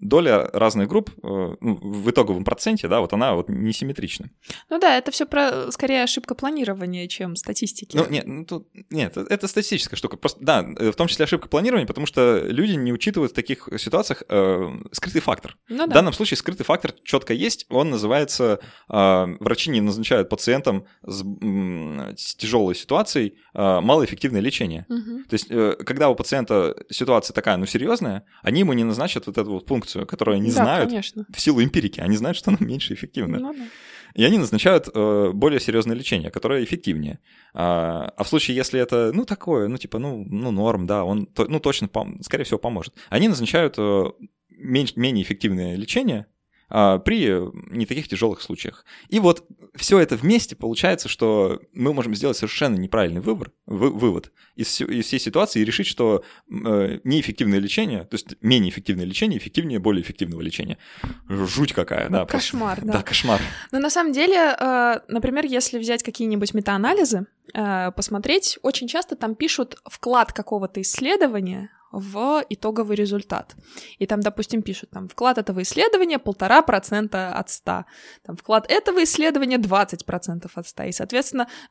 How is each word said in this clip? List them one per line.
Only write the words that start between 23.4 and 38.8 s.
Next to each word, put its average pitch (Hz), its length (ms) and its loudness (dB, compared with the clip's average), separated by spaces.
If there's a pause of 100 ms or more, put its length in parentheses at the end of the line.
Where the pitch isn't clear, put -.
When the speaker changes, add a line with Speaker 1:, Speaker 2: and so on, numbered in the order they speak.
Speaker 1:
а, 95 280 4
малоэффективное 120 600 2
лечение. 87 480 -2
Speaker 2:
Мгм. 233 400 -8
Speaker 1:
То - 40 -4
есть, 107 160 -2
э, 113 260 2 (100)
когда 139 240 2
у 123 60 4
пациента 107 600 0 (160)
ситуация 123 420 2
такая, 98 240 0
ну, 95 80 0
серьёзная, 131 580 -2 (200)
они 117 180 2
ему 170 120 4
не 117 100 2
назначат 113 440 -2
вот 101 100 -4
эту 107 140 -2
вот 95 140 -6
пункцию, 104 400 -4
которую 107 300 0
они 101 140 2
Speaker 2:
Да, - 60 2
Speaker 1:
знают 180 340 4
Speaker 2:
конечно. 214 440 -6
Speaker 1:
в - 60 -8
силу 139 240 4
эмпирики, 123 380 0
они 98 160 2
знают, 131 200 -2
что - 140 0
она 202 80 4
меньше 123 340 -4
эффективна. - 460 -6
Speaker 2:
Ну 269 140 -6
да. 269 100 -12 (520)
Speaker 1:
И 208 80 4
они 208 140 6
назначают, 156 560 4
э, 104 400 4
более 131 260 4
серьёзное 113 360 0
лечение, 92 360 -4
которое 127 320 0
эффективнее. 78 560 -4 (340)
А, 82 640 -2
а 104 60 -2
в - 40 -4
случае, 131 300 0
если - 220 -2
это, 120 340 2